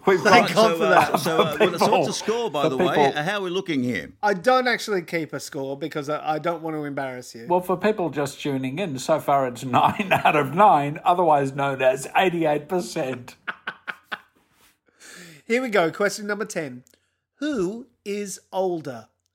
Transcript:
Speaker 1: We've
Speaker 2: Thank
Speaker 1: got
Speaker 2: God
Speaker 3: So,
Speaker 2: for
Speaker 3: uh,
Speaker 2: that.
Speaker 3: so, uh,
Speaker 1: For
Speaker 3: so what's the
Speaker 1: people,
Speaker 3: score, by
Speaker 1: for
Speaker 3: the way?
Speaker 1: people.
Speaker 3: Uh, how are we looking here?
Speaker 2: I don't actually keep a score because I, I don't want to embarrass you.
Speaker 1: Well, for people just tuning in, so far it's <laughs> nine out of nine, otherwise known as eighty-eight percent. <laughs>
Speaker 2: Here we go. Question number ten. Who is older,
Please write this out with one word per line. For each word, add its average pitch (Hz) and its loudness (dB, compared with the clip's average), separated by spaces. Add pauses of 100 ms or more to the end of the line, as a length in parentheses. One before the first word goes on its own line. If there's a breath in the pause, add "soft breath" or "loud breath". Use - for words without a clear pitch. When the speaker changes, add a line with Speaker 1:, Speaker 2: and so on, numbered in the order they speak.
Speaker 1:
We've 190 4
Speaker 2:
Thank 214 6
Speaker 1:
got 165 -4
Speaker 2:
God 214 6
Speaker 3:
So, 165 -2
Speaker 2:
for 165 -2
Speaker 3:
uh, 160 2
Speaker 2:
that. 165 4
Speaker 3:
so, 160 0
uh, 147 -2
Speaker 1:
For 147 -4
Speaker 3:
so - 4
what's 170 -2
the 180 4
Speaker 1:
people, 175 2
Speaker 3:
score, 226 -2
by 147 -2
Speaker 1:
for 165 2
Speaker 3:
the 131 -2
way? 180 2
Speaker 1:
people. 156 2 (140)
Speaker 3:
Uh, 151 0
how 208 -2
are 196 -6
we 180 -6
looking 175 -4
here? 101 -4 (100)
Speaker 2:
I 208 0
don't 247 2
actually 208 -2
keep 156 -6
a 139 -8
score 139 -8
because 147 -8
I, 151 -4
I 151 -4
don't 160 -4
want 160 -6
to 151 -6
embarrass 135 -8
you. 120 -16
Speaker 1:
Well, 180 2
for 185 -2
people 196 0
just 139 -4
tuning 135 -4
in, 160 -6
so 151 0
far 139 2
it's 120 -10
<laughs> 127 2
nine 196 2 (160)
out 160 4
of 139 0
nine, 160 6
otherwise 156 2
known 139 -2
as 131 2 (100)
eighty-eight 160 0
percent. 147 -6
<laughs> - -20 (2000 loud breath)
Speaker 2:
Here 233 0
we 262 -4
go. 180 4
Question 208 -2
number 208 -6
ten. 127 -10 (540)
Who 233 -4 (180)
is 202 -8 (140)
older, 160 -4 (260)